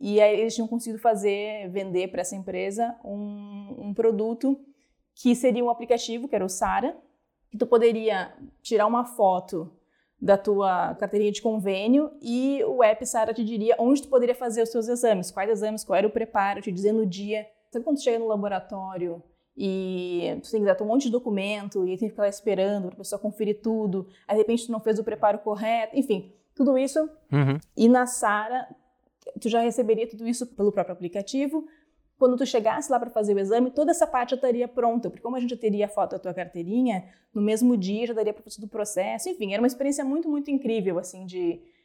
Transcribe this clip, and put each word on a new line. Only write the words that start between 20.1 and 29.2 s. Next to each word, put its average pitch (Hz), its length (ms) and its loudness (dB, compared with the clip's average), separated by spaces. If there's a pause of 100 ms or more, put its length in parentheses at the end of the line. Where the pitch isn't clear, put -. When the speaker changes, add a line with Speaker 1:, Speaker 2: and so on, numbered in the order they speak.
Speaker 1:
tu - 80 -18
tem 220 120 0
que 202 40 2
dar 190 160 4
um 214 60 -4
monte 254 160 2
de 240 80 -2
documento 202 760 -2
e 185 60 -2
aí 185 60 -6
tem 214 100 -2
que 202 60 -10
ficar 208 100 -4
lá 202 60 2
esperando 202 580 -2
pra 185 100 -14
pessoa 196 220 -8
conferir 208 420 -4
tudo, 208 460 -2 (180)
aí 202 100 -2
de 220 60 6
repente 233 240 0
tu 240 60 -6
não 220 80 -4
fez 214 180 2
o 220 60 -2
preparo 208 360 2
correto, 220 580 -2
enfim, 208 360 0 (220)
tudo 262 220 4
isso. 269 220 2 (320)
Speaker 2:
Uhum. 139 260 4 (180)
Speaker 1:
E 226 140 8
na 247 160 6
Sara, 233 600 -2 (760)